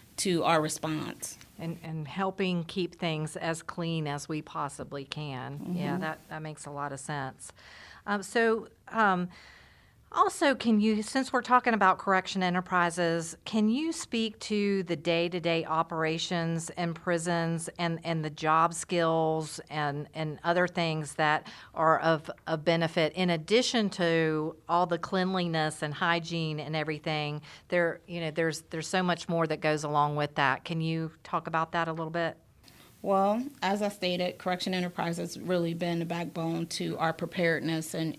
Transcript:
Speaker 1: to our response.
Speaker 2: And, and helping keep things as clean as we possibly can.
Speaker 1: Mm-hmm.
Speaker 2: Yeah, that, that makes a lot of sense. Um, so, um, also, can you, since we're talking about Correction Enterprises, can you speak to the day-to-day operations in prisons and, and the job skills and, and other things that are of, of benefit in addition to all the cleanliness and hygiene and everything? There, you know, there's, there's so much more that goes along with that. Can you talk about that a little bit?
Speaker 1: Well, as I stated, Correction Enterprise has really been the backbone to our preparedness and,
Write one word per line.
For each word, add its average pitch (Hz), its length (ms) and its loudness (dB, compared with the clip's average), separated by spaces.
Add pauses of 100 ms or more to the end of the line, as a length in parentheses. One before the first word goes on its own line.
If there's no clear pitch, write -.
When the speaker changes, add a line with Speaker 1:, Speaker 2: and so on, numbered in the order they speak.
(180)
Speaker 1:
to 175 280 2
our 160 160 6
response. - 760 -6 (200)
Speaker 2:
And, 170 260 -8
and 160 220 -8
helping 185 600 -2
keep 170 300 -4
things 156 420 -4
as 165 240 -4
clean 165 460 -4
as 143 200 -6
we 156 140 -4
possibly 143 640 -8
can. 139 480 -8
Speaker 1:
Mm-hmm. 175 240 -6
Speaker 2:
Yeah, 180 220 -2
that, 156 200 -6 (100)
that 160 120 -10
makes 156 240 -12
a 147 40 -12
lot 143 220 -6
of 135 80 -8
sense. - 540 -8 (520)
Um, 202 180 -2
so, 226 440 2 (220)
um, 190 400 2 (800)
also, 330 440 4
can 226 240 4
you, 214 220 4
since 254 320 -2
we're 247 80 2
talking 240 320 4
about 196 240 6
Correction 190 440 2
Enterprises, 175 1040 0
can 214 240 2
you 294 240 0
speak 226 480 -4
to 202 440 0
the 170 120 -2
day-to-day 170 720 0
operations 165 1120 -2
in 170 160 -2
prisons 165 760 -2 (100)
and, 170 260 -2
and 165 180 -2
the 156 60 -4
job 160 440 2
skills 165 880 0 (100)
and, 147 440 -4
and 156 320 -6
other 175 240 4
things 160 460 -2
that 151 320 2 (260)
are 160 260 6
of, 160 320 2 (160)
of 156 160 -2
benefit 165 500 2
in 180 180 2
addition 208 580 2
to 160 640 2 (140)
all 170 160 4
the 170 120 0
cleanliness 175 840 0
and 151 120 -4
hygiene 165 680 -2
and 151 160 -4
everything? 151 640 -4 (260)
There, 175 400 2
you 170 140 -6
know, 160 100 -4
there's, 160 380 0
there's 160 180 -6
so 185 160 0
much 175 240 0
more 165 200 2
that 156 120 -2
goes 151 240 2
along 147 320 2
with 147 200 0
that. 135 280 2
Can 165 160 -4
you 160 320 -2 (140)
talk 165 220 -2
about 165 260 4
that 165 160 0
a - 20 -4
little 160 200 -6
bit? 165 260 0 (640)
Speaker 1:
Well, 202 420 4 (180)
as 202 200 2
I 208 80 2
stated, 180 480 -2
Correction 180 360 -2
Enterprise 175 440 -2
has 175 200 -8
really 170 360 0
been 170 260 -2
the 170 60 -2
backbone 165 640 -4
to 170 320 -6
our 160 120 0
preparedness 160 840 -2
and, 160 260 -4